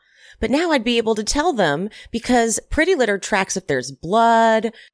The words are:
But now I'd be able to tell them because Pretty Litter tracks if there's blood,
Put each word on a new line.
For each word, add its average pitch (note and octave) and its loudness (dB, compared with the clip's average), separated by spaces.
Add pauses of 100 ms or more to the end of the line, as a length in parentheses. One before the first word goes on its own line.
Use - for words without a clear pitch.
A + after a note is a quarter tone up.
(380)
But A3 -4
now E4 0
I'd C4+ 0
be A#3+ 0
able A3 0
to G#3+ -4
tell D4+ 0
them F#3 0 (220)
because A#3 0 (100)
Pretty E4 2
Litter A3 0
tracks F#3+ -4
if F#3+ -8
there's C3 -4
blood, A3+ 2 (220)